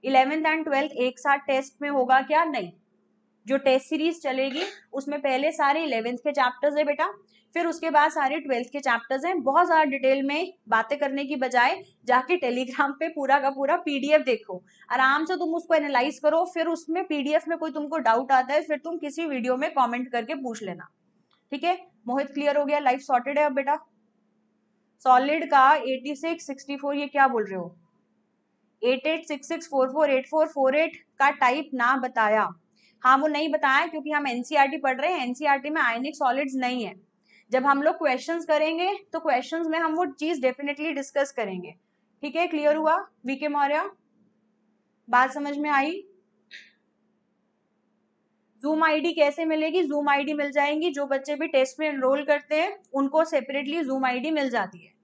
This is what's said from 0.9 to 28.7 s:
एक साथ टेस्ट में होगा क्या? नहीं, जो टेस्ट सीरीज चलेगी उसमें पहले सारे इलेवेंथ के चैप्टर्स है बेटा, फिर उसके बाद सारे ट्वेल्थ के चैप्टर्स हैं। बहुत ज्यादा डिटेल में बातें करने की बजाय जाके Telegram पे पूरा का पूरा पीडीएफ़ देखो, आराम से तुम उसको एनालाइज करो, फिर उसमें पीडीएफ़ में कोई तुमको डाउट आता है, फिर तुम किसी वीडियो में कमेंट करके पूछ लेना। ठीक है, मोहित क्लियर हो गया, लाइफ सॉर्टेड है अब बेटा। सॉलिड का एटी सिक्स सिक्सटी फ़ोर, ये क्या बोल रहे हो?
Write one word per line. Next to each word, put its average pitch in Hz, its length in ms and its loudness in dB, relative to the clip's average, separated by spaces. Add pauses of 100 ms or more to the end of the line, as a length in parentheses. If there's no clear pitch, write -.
एक 247 280 -2
साथ 277 180 2
टेस्ट 269 440 -4
में 285 80 -6
होगा 262 320 2
क्या? 302 240 2
नहीं, 233 260 -6 (760)
जो 269 100 0
टेस्ट 262 280 2
सीरीज 320 360 -2
चलेगी 269 420 -2 (300)
उसमें 285 280 -6
पहले 277 300 0
सारे 311 320 0
इलेवेंथ 240 340 -4
के 294 140 -2
चैप्टर्स 277 460 0
है 302 60 2
बेटा, 302 300 -2 (420)
फिर 339 100 0
उसके 330 240 -2
बाद 302 220 4
सारे 302 280 0
ट्वेल्थ 247 320 -4
के 285 80 -6
चैप्टर्स 269 460 -2
हैं। 349 180 -2
बहुत 302 240 4
ज्यादा 320 160 6
डिटेल 269 420 2
में 311 280 -4 (140)
बातें 226 300 0
करने 277 280 -2
की 285 100 -4
बजाय 254 480 2 (220)
जाके 254 320 2
Telegram 262 600 -2
पे 320 100 -2
पूरा 285 300 2
का 269 100 0
पूरा 277 260 0
पीडीएफ़ 302 460 2
देखो, 214 420 -4 (280)
आराम 269 340 2
से 370 100 -4
तुम 320 200 -2
उसको 330 180 -2
एनालाइज 285 460 0
करो, 330 260 2
फिर 330 220 -4
उसमें 339 400 -4
पीडीएफ़ 302 420 -2
में 330 80 -2
कोई 320 140 -6
तुमको 302 260 -6
डाउट 247 340 2
आता 254 220 2
है, 302 80 2
फिर 302 160 -4
तुम 330 200 -8
किसी 294 280 -8
वीडियो 254 320 -2
में 311 140 -4
कमेंट 247 400 -2
करके 240 240 -4
पूछ 240 280 -10
लेना। 170 240 -12 (640)
ठीक 277 120 -8
है, 359 240 -2 (200)
मोहित 277 240 -2
क्लियर 285 260 0
हो 285 80 2
गया, 294 140 0
लाइफ 269 200 2
सॉर्टेड 269 400 0
है 294 60 6
अब 285 80 0
बेटा। 277 260 0 (1200)
सॉलिड 277 480 4
का 277 240 8
एटी 262 400 -4
सिक्स 330 320 -6
सिक्सटी 277 300 -10
फ़ोर, 277 180 -4
ये 285 120 -4
क्या 277 200 4
बोल 233 180 0
रहे 190 100 -8
हो? 170 200 -8 (1080)